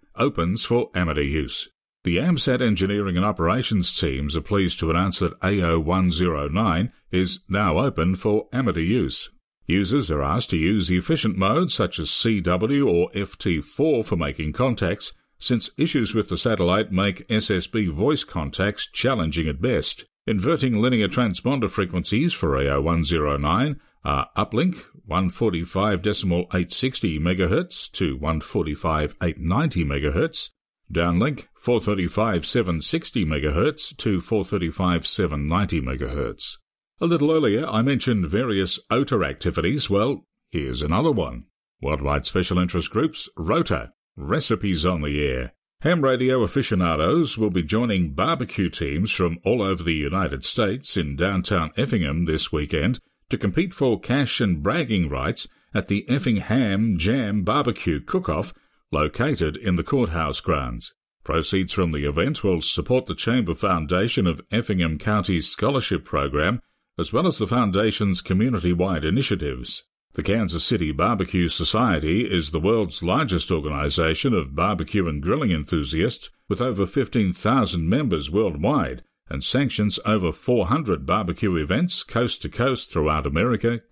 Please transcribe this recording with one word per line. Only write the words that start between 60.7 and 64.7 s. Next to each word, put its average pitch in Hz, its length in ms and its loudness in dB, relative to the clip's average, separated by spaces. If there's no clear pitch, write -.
Proceeds 87 480 0
from 87 220 0
the 71 100 -2
event 80 400 0
will 92 160 2
support 123 460 0
the 87 100 -6
Chamber 113 380 0
Foundation 90 720 0
of 78 140 0
Effingham 92 460 0